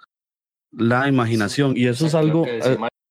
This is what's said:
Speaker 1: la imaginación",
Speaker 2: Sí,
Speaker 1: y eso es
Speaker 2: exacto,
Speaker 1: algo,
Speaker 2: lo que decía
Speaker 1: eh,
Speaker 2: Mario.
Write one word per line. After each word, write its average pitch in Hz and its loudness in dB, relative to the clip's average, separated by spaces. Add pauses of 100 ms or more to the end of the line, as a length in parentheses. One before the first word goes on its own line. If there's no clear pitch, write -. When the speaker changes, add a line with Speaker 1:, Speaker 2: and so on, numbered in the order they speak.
(720)
Speaker 1:
la 120 0
imaginación", 123 0
Speaker 2:
Sí, 120 -2
Speaker 1:
y 123 2
eso 123 -2
es 151 0
Speaker 2:
exacto, 160 2
Speaker 1:
algo, 160 0
Speaker 2:
lo 160 -2
que 123 -6
decía 127 0
Speaker 1:
eh, - 0
Speaker 2:
Mario. 220 -8 (140)